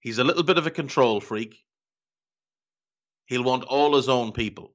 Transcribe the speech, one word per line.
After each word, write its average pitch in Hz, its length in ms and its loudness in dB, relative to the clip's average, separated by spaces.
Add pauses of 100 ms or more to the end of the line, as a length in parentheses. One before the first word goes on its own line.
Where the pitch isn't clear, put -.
He's 113 180 -6
a 123 60 4
little 160 180 2
bit 165 160 4
of 156 80 -2
a 160 60 -4
control 131 480 2
freak. 113 420 -10 (1600)
He'll 123 180 -4
want 127 200 -2
all 147 300 2
his 127 140 2
own 120 240 0
people. 107 420 -8